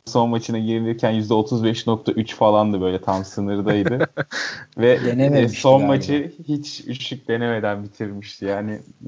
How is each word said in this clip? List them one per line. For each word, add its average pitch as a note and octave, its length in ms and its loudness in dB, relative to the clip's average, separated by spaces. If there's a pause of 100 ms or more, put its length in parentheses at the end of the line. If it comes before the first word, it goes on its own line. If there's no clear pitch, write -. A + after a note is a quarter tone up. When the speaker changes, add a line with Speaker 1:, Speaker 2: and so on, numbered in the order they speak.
Speaker 1:
son A#2 220 2
maçına A#2 300 -2
girilirken A2+ 520 0
yüzde A2 240 0
otuz A2 300 2
beş A2+ 220 0
nokta A2+ 260 0
üç - 220 -4
falandı G#2+ 460 4
böyle F#2 200 0
tam F#2+ 240 -2
sınırdaydı. G2+ 760 -2
Speaker 2:
<laughs> - 800 -6
Speaker 1:
Ve, A#2+ 160 6
e, B2 100 0
Speaker 3:
Denememişti B2+ 560 2
Speaker 1:
son C3+ 180 8
Speaker 3:
galiba. C#3+ 140 2
Speaker 1:
maçı C#3+ 400 -2 (160)
hiç C#3+ 380 -6
üçlük B2 420 -10
denemeden A2 540 0
bitirmişti. G#2 640 -10
Yani G#2 340 -4 (300)